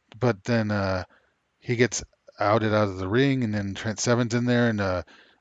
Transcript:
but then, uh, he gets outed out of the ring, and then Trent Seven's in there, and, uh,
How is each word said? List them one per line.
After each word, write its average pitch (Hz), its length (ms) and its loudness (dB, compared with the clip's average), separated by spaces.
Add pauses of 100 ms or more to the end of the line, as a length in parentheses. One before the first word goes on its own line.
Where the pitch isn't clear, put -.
(180)
but 113 260 -2
then, 113 260 0
uh, 95 340 -2 (560)
he 123 160 -4
gets 117 280 0 (360)
outed 104 340 2
out 107 140 4
of 92 100 -6
the 92 100 -6
ring, 131 360 2
and 107 100 -2
then 98 200 -4
Trent 107 260 -8
Seven's 120 340 0
in 120 120 0
there, 120 220 2
and, 107 120 -2
uh, 92 220 -2 (380)